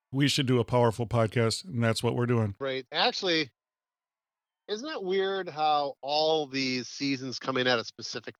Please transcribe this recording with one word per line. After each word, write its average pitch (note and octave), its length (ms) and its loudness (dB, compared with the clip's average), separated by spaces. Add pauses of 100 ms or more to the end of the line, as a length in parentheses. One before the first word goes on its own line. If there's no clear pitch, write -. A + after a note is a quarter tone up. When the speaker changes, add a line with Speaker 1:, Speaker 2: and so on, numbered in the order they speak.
(120)
Speaker 1:
We C#3+ 160 4
should C#3 180 0
do B2 140 4
a A2+ 60 2
powerful A#2+ 420 2
podcast, A2+ 560 0
and A#2+ 180 -4
that's A2+ 220 2
what A#2+ 120 0
we're B2 100 0
doing. A2+ 340 2
Speaker 2:
Right. C3 320 -4
Actually, E3 580 0 (1160)
isn't A3 220 -6
it D4+ 120 -8
weird F#3+ 460 0
how D3 540 0
all D3+ 460 2
these B2+ 420 -2
seasons C3+ 500 -4
come C3 160 -4
in B2+ 100 2
at B2 140 4
a G#2+ 60 -4
specific - 540 -12